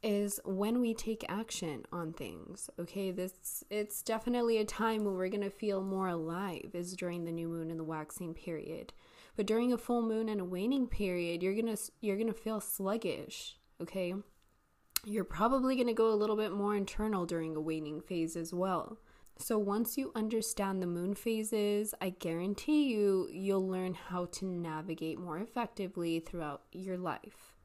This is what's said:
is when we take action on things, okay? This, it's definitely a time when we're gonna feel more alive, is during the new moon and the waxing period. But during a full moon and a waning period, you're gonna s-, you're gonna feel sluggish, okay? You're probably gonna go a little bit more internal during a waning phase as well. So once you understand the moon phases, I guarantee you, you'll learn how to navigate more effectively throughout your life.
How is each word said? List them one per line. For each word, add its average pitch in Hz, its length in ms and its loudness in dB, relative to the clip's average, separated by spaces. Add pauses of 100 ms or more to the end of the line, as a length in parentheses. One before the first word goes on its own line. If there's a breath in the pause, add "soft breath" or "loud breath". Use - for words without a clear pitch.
is 202 420 2
when 208 360 2
we 233 140 4
take 220 340 -2
action 180 640 -4
on 165 200 -4
things, 98 680 -10
okay? 190 320 -2
This, - 600 -6
it's 214 320 -2
definitely 233 560 2
a 214 60 4
time 220 400 2
when 202 100 2
we're 185 140 2
gonna 202 220 0
feel 196 320 0
more 190 260 0
alive, 170 640 -2
is 180 220 -6
during 175 300 -2
the 170 80 -2
new 165 160 -2
moon 165 220 -2
and 165 80 -4
the 160 60 -4
waxing 160 500 -6
period. - 580 -8 (480 loud breath)
But 196 60 2
during 233 260 4
a 233 60 2
full 240 240 2
moon 220 260 2
and 214 100 0
a 185 60 0
waning 220 420 2
period, 175 560 0
you're 190 120 2
gonna 226 180 2
s-, - 180 -4 (120)
you're 202 160 2
gonna 226 160 2
feel 220 260 -2
sluggish, - 960 -2 (240)
okay? 180 320 -2 (920)
You're 208 180 0
probably 254 520 4
gonna 240 180 4
go 226 180 6
a - 20 4
little 214 220 4
bit 214 160 0
more 202 240 2
internal 202 480 0
during 165 320 -2
a 156 40 -2
waning 156 420 -2
phase 165 340 -2
as 165 160 -6
well. 185 460 0 (400 soft breath)
So - 180 0
once 208 400 2
you 269 180 -2
understand 214 680 0
the 180 40 0
moon 175 280 0
phases, 214 880 2
I 190 80 0
guarantee 202 840 2
you, 202 400 4
you'll 190 340 2
learn 185 280 0
how 180 320 -4
to - 180 -6
navigate 165 720 -2
more 175 200 -4
effectively 190 800 -2
throughout 160 500 -6
your 185 280 -4
life. - 560 -8 (100)